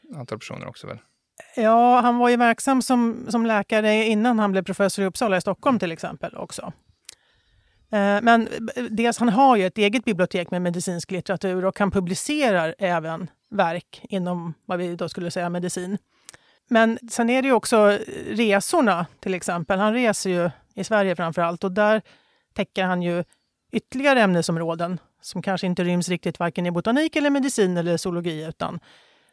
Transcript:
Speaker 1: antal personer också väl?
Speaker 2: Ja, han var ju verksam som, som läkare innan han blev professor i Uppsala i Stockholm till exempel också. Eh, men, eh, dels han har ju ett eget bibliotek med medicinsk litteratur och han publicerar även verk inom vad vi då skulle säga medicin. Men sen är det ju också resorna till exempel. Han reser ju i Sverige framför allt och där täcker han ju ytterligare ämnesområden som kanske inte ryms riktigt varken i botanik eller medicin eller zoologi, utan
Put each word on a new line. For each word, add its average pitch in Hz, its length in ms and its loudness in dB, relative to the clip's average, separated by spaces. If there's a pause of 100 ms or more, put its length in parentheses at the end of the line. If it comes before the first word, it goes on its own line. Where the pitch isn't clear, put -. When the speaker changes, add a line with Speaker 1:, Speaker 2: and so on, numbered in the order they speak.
(160)
Speaker 1:
antal 113 240 -10
personer - 280 -14
också - 200 -16
väl? 107 100 -14 (580)
Speaker 2:
Ja, 240 440 6
han 240 180 4
var 240 120 4
ju 240 80 4
verksam 240 440 2
som, 240 480 0
som 226 160 0
läkare 214 580 2
innan 220 360 2
han 202 120 2
blev 190 120 0
professor 196 400 -2
i 196 40 0
Uppsala 190 300 0
i 170 40 0
Stockholm 220 380 0
till 170 120 -4
exempel 156 440 -10
också. - 380 -12 (1160)
Eh, 202 300 2
men, 233 260 4 (280)
eh, 247 80 -4
dels 226 340 -2
han 233 120 2
har 254 260 6
ju 190 100 4
ett 180 120 -4
eget 214 280 0
bibliotek 180 460 -2
med 180 100 -2
medicinsk 175 500 -4
litteratur 185 540 -4
och 190 140 -2
han 202 120 2
publicerar 190 880 0
även 165 520 -4 (200)
verk 175 600 -4
inom 175 440 -4 (120)
vad 180 140 -4
vi 175 160 -6
då 170 140 -6
skulle 175 220 -8
säga 175 180 -4
medicin. 180 480 -4 (720)
Men 226 320 4 (120)
sen 233 180 0
är 262 120 2
det 262 60 -2
ju 262 60 4
också 208 460 4 (300)
resorna 208 760 2 (140)
till 190 140 -4
exempel. 180 460 -2
Han 214 140 2
reser 233 360 0
ju 175 200 0 (260)
i 196 80 -8
Sverige 196 320 2
framför 170 260 -2
allt 170 220 -2
och 190 80 -2
där 214 300 2 (520)
täcker 196 300 -4
han 180 180 0
ju 175 220 -2 (480)
ytterligare 262 500 0
ämnesområden 170 800 0 (220)
som - 200 -10
kanske 190 260 -4
inte 180 160 0
ryms 175 260 0
riktigt 175 300 -4
varken 175 260 -4
i 175 60 -2
botanik 247 440 0
eller 294 140 2
medicin 240 480 0
eller 170 200 0
zoologi, 170 480 -6
utan 165 340 -8 (540)